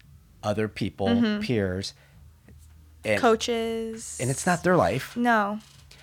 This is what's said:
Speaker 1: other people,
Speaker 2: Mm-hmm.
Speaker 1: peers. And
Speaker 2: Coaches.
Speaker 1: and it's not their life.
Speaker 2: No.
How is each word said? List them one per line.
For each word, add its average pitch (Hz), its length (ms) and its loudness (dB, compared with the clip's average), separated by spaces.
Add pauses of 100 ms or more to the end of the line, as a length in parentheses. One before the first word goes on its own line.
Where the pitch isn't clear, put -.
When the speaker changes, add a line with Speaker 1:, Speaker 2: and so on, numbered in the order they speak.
(440)
Speaker 1:
other 107 240 0
people, 101 400 -4
Speaker 2:
Mm-hmm. 240 340 2
Speaker 1:
peers. 101 520 -2 (1120)
And 107 140 2
Speaker 2:
Coaches. 226 1000 0
Speaker 1:
and 123 80 0
it's - 160 -4
not 175 180 2
their 180 140 4
life. 123 400 0
Speaker 2:
No. 214 420 0 (440)